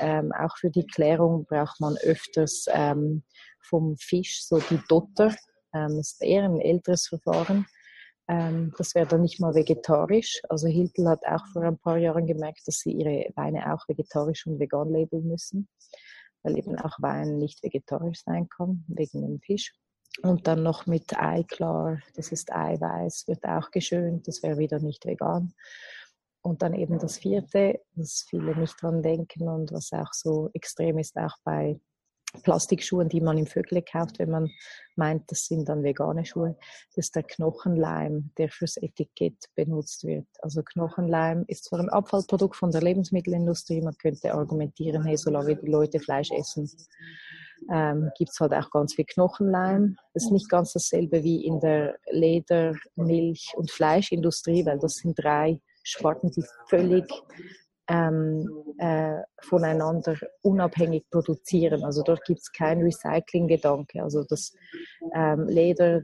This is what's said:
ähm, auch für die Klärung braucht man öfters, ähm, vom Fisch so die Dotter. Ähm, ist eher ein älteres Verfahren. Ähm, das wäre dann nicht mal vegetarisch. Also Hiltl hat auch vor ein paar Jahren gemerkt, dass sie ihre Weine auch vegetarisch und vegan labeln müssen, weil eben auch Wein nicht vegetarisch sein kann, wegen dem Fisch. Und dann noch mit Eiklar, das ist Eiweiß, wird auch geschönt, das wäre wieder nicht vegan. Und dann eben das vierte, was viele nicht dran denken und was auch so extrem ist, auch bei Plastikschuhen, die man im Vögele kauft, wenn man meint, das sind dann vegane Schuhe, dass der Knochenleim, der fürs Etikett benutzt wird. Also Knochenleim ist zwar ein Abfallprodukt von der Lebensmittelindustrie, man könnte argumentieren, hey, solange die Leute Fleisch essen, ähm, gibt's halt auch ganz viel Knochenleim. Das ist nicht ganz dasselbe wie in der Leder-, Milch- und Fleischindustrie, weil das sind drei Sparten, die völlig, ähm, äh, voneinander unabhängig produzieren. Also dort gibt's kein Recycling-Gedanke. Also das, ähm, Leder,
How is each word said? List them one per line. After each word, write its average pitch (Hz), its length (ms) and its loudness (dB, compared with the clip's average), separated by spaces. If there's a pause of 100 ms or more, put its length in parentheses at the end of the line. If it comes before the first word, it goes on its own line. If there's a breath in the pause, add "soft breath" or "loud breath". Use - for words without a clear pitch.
ähm, 156 320 0
auch - 260 -4
für 180 120 0
die 165 160 0
Klärung 165 600 4
braucht 151 340 -2
man 151 240 0
öfters, - 640 0
ähm, 147 560 0 (380 loud breath)
vom 160 340 0
Fisch - 500 -4
so 165 120 2
die 160 200 0 (100)
Dotter. 208 460 4 (400)
Ähm, 151 240 -2
ist - 240 -8
eher 196 220 4
ein 175 160 2
älteres 175 480 2
Verfahren. 165 580 0 (640 loud breath)
Ähm, 165 500 0
das - 160 -4
wäre 170 140 4
dann 165 140 4
nicht 170 180 0
mal 165 160 2
vegetarisch. 160 920 2
Also 160 200 0
Hiltl 175 400 2
hat 160 180 2
auch 160 260 -2
vor 170 100 -4
ein 165 160 0
paar 165 180 0
Jahren 170 300 2
gemerkt, 156 400 -4
dass 143 100 -4
sie - 160 -4
ihre 151 420 -2
Weine 147 400 -2
auch - 140 -8
vegetarisch 151 580 -2
und 151 140 -4
vegan 147 300 -2
labeln 160 360 0
müssen, 170 420 -6 (720 loud breath)
weil 156 160 -2
eben - 200 -6
auch - 220 -6
Wein 147 380 -2
nicht 147 260 -4
vegetarisch 165 600 -6
sein 170 240 -2
kann, 180 380 -4
wegen 147 360 -6
dem 147 180 -6
Fisch. - 340 -6 (480)
Und 180 240 2
dann 160 160 2
noch 160 240 -2
mit 165 320 -2
Eiklar, 160 800 -2 (160)
das - 160 -10
ist - 220 -8
Eiweiß, 85 760 -2
wird - 180 -6
auch 165 280 -4
geschönt, 170 560 -2
das - 160 -8
wäre 151 140 -2
wieder 151 200 0
nicht 151 260 -6
vegan. 175 500 -2 (880 loud breath)
Und 170 200 -2
dann 165 120 0
eben 170 260 -2
das - 180 -6
vierte, 196 640 2 (160)
was - 320 -8
viele 160 280 -2
nicht 165 240 -2
dran 165 220 0
denken 165 460 -2
und 160 240 -4
was 160 200 -8
auch - 200 -6
so 156 400 -2
extrem 160 460 -2
ist, - 180 -6
auch 160 260 -4
bei 151 380 -2 (640)
Plastikschuhen, 170 640 2
die 165 120 0
man 160 180 2
im 156 80 2
Vögele - 360 -2
kauft, 170 360 -6
wenn 165 120 0
man 160 200 0 (440 loud breath)
meint, 156 360 0
das - 160 -6
sind 160 220 -2
dann 151 140 -2
vegane 156 420 0
Schuhe, 165 320 -4 (380 loud breath)
dass - 160 -4
der 160 120 -2
Knochenleim, 160 1120 -2
der 156 140 0
fürs - 260 -6
Etikett - 800 -6
benutzt 156 500 -4
wird. 156 220 -4 (140)
Also 156 220 -4
Knochenleim 165 840 -2
ist - 180 -10
zwar 175 160 -6
ein 180 80 -2
Abfallprodukt 196 640 2
von 180 160 0
der 160 120 2
Lebensmittelindustrie, 175 960 0
man 156 160 -4
könnte - 380 0
argumentieren, 151 720 -2
hey, 156 120 2
solange 147 400 0
die 151 140 -6
Leute 151 280 4
Fleisch 143 320 -2
essen, 147 400 -4 (1040 loud breath)
ähm, 156 460 0
gibt's - 200 -2
halt 147 140 2
auch 143 180 0
ganz 147 240 0
viel 156 120 0
Knochenleim. 190 920 2 (160)
Das 170 120 -2
ist 226 80 2
nicht 196 180 2
ganz 175 240 2
dasselbe 165 500 0
wie 165 220 2
in 160 140 0
der 151 360 2 (140)
Leder-, 165 640 2 (200)
Milch- 165 600 0
und 165 140 -4
Fleischindustrie, 170 960 2
weil 143 120 0
das 156 180 -2
sind 170 220 -2
drei 151 400 2 (260)
Sparten, - 480 0
die 170 120 -4 (240)
völlig, 180 360 4 (840 loud breath)
ähm, 160 640 2 (280)
äh, 156 440 0 (200)
voneinander 160 760 2 (260)
unabhängig 170 640 2
produzieren. 160 760 2
Also 147 180 0
dort 165 220 2
gibt's - 260 -2
kein 165 320 0
Recycling-Gedanke. 160 1200 0
Also 147 220 -2
das, - 280 -4 (640 loud breath)
ähm, 156 320 2
Leder, 170 580 4